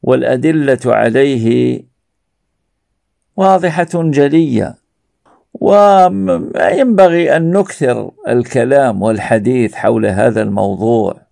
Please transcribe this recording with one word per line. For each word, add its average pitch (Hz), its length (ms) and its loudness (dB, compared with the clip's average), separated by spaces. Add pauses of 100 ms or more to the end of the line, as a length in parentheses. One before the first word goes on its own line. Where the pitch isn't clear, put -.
والأدلة 131 840 0
عليه 123 920 0 (1600)
واضحة 180 580 0
جلية، 143 880 0 (720)
وما 190 1160 2
ينبغي 180 680 2
أن 165 140 0
نكثر 127 600 -2 (180)
الكلام 123 760 0
والحديث 110 720 -2
حول 113 320 -2
هذا 107 360 0
الموضوع. 101 760 -2 (160)